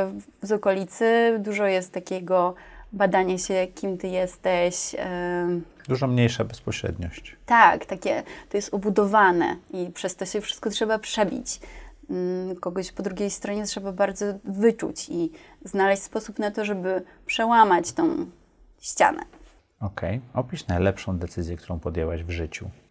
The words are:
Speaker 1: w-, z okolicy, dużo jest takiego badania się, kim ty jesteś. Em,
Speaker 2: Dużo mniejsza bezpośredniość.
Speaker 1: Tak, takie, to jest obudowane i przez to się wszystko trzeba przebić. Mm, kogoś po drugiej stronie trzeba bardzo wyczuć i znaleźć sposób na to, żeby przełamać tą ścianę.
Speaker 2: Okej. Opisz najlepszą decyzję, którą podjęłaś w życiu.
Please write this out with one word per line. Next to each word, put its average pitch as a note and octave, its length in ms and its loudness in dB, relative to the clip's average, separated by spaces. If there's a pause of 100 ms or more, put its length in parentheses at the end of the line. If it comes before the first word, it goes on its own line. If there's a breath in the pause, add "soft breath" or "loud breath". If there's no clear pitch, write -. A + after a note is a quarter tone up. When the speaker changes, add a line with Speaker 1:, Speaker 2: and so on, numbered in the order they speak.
(420)
Speaker 1:
w-, G3+ 60 -8
z G#3 40 0
okolicy, A3+ 880 2
dużo G#3 260 -2
jest F#3 280 0
takiego F3+ 600 0 (400 loud breath)
badania F#3 440 2
się, F#3 380 0
kim F#3+ 220 -4
ty F#3 100 -6
jesteś. F3+ 880 0
Em, F3 680 -2 (240)
Speaker 2:
Dużo C3 200 0
mniejsza A#2+ 360 4
bezpośredniość. - 920 -6 (100)
Speaker 1:
Tak, G3 400 8
takie, - 380 -4 (260 loud breath)
to G3+ 80 -2
jest G#3 160 -4
obudowane G3 840 4 (180)
i F3+ 200 -4
przez F3+ 220 -4
to F#3+ 100 -6
się G#3 160 -4
wszystko - 280 -6
trzeba G#3+ 300 0
przebić. - 600 -2 (500 loud breath)
Mm, F#3 460 -4
kogoś F3+ 360 -6
po - 120 -10
drugiej G3 260 -4
stronie G#3 360 -4
trzeba G3 260 -6
bardzo G3 340 -2 (180)
wyczuć A3 680 0
i E3+ 220 -2 (340 loud breath)
znaleźć G3 380 2
sposób - 360 -8
na G#3 120 -2
to, G#3+ 140 -4
żeby F#3 360 -2 (240 loud breath)
przełamać A3 680 4
tą - 340 0 (560)
ścianę. - 400 2 (600)
Speaker 2:
Okej. G2+ 400 -4 (120)
Opisz B2+ 340 -6
najlepszą F#2+ 500 0
decyzję, E2+ 400 -6
którą F2 220 -8
podjęłaś E2 440 -4
w E2+ 60 -10
życiu. E2+ 400 -6 (220)